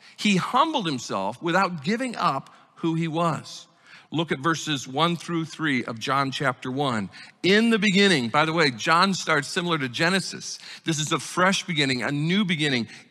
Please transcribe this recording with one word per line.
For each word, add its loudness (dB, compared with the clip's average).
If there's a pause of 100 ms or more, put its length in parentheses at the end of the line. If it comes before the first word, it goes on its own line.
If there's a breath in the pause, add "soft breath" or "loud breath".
(180 loud breath)
He 4
humbled 2
himself -4
without 0
giving -2
up -2 (260 loud breath)
who 0
he 0
was. -4 (460 loud breath)
Look -2
at -6
verses -2
one 0
through -4
three -2
of -8
John -2
chapter -4
one. -2 (320 loud breath)
In 4
the 4
beginning, 4
by 2
the 0
way, 4
John 2
starts 0
similar -2
to -2
Genesis. -2 (240 loud breath)
This -2
is -2
a 0
fresh 0
beginning, 0
a -2
new 0
beginning. 0 (220 loud breath)